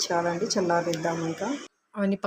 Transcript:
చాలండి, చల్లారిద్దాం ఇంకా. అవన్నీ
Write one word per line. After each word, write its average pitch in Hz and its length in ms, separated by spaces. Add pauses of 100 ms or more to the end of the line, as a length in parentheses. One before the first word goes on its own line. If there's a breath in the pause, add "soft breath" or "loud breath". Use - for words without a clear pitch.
చాలండి, 170 380 (100)
చల్లారిద్దాం 170 640 (120)
ఇంకా. 190 200 (460)
అవన్నీ 196 320